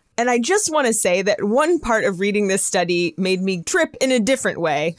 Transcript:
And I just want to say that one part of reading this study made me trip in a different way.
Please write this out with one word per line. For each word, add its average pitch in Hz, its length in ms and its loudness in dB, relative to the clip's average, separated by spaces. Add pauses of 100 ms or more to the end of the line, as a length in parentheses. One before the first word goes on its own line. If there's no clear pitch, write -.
(180)
And 240 120 0
I 240 100 2
just 330 320 0
want 302 160 2
to 226 60 2
say 190 280 0
that 190 220 0
one 294 360 2
part 220 260 0
of 190 160 -2
reading 202 260 0
this 190 180 0
study 175 520 0
made 185 240 0
me 190 200 -2
trip - 380 -2
in 262 120 0
a 254 100 2
different 226 400 0
way. 156 380 -2